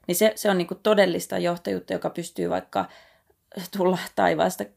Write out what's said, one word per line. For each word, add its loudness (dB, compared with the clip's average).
Niin 0
se, 4
se 0
on 2
niinku -2
todellista 2
johtajuutta, -4
joka -4
pystyy -6
vaikka -2
tulla 2
taivaasta 2